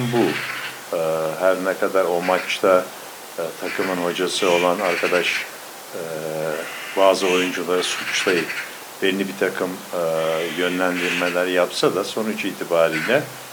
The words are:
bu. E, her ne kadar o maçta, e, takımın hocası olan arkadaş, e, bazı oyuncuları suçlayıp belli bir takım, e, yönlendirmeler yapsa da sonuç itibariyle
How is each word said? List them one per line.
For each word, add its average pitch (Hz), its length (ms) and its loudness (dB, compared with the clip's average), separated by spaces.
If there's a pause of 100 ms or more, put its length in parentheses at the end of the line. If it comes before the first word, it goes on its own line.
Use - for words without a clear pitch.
(140)
bu. 117 100 4 (760)
E, - 20 0 (400)
her 92 160 4 (100)
ne 95 80 2
kadar 95 320 2
o 87 160 2
maçta, 92 640 2 (540)
e, 85 40 -4 (180)
takımın 92 360 -2
hocası 87 520 0
olan 87 300 4
arkadaş, 90 680 0 (480)
e, 104 60 -8 (1000)
bazı 95 300 6
oyuncuları 90 560 2
suçlayıp - 680 0 (520)
belli 98 260 2
bir 95 120 -8
takım, 92 300 0 (240)
e, 87 80 -2 (600)
yönlendirmeler 90 840 0
yapsa 90 500 2
da 95 80 0
sonuç 107 420 -4
itibariyle 85 800 2 (300)